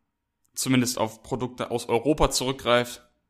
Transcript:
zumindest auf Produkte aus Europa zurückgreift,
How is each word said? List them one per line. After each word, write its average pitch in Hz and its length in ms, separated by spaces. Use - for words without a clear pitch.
zumindest 127 440
auf 110 260
Produkte 123 480
aus 117 180
Europa 139 420
zurückgreift, 123 720